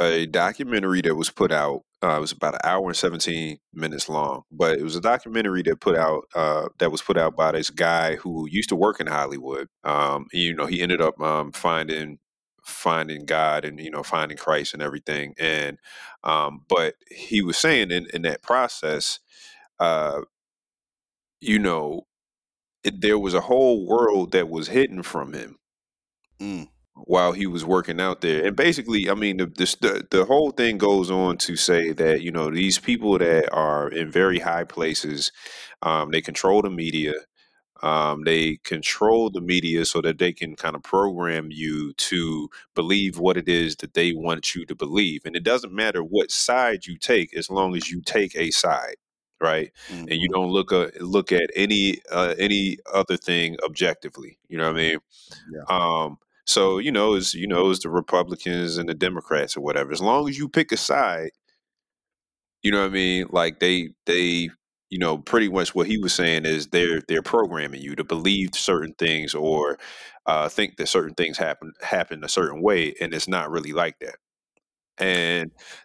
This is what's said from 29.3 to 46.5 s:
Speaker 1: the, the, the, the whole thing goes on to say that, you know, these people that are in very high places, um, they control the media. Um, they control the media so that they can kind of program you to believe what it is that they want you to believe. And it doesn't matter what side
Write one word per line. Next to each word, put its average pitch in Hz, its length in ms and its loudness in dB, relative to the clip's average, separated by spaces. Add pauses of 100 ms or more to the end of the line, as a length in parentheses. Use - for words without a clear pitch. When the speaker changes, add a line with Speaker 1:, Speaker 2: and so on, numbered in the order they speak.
Speaker 1:
the, 92 80 2
the, 87 360 0
the, 98 260 0 (100)
the 92 80 6
whole 139 260 4
thing 117 260 0
goes 98 340 4
on 92 280 2
to - 160 -2
say 85 380 4
that, 80 280 2
you - 100 -6
know, 78 180 -2
these 90 300 0
people 110 400 2
that 82 340 4
are 76 360 0
in 80 220 -6
very 90 280 4
high 85 240 -2
places, 78 680 -4 (520)
um, 78 280 0
they 80 100 0
control 95 420 2
the 101 80 -2
media. 78 420 -4 (720)
Um, 76 400 0
they 80 400 2
control 107 680 2
the 95 120 -6
media 85 440 0
so 82 160 0
that 80 180 -2
they 90 140 2
can 80 220 -10
kind 78 200 -4
of 73 80 -12
program 87 680 0
you 76 420 -6
to 80 560 -4 (260)
believe 92 440 0
what 90 180 4
it 85 100 -4
is 85 300 2
that - 160 -14
they 87 200 2
want 80 420 -4
you 85 100 -8
to - 100 -10
believe. 85 500 -2
And 85 100 -10
it 87 80 -4
doesn't 117 300 0
matter 104 300 0
what 92 280 0
side 120 560 0